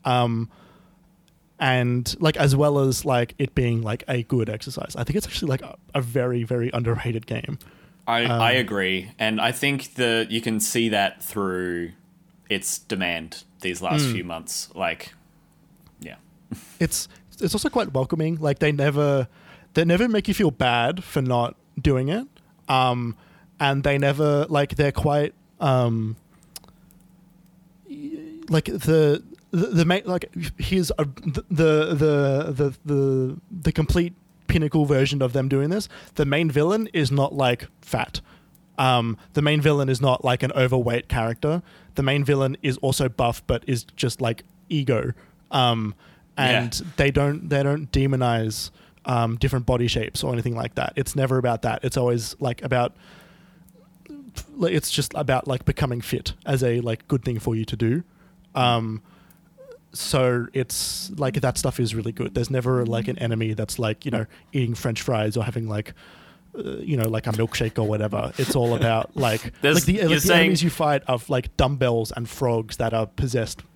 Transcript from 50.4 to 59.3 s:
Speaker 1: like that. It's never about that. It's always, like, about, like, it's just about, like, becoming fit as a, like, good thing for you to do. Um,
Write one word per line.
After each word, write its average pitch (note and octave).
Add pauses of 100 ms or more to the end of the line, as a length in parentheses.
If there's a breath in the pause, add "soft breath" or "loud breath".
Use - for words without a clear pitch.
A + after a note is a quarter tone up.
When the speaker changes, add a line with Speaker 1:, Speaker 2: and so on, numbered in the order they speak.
Speaker 1:
like A#2+
that. -
It's C3+
never C3
about A#2+
that. A#2
It's C3
always, B2
like, B2
about, B2 (1600 loud breath)
like, B3+
it's -
just -
about, C3+
like, B2+
becoming B2+
fit - (120)
as C3+
a, A#2+
like, A#2
good C3+
thing A#2+
for A2+
you A2
to -
do. A#2 (500 soft breath)
Um, A2+ (920 soft breath)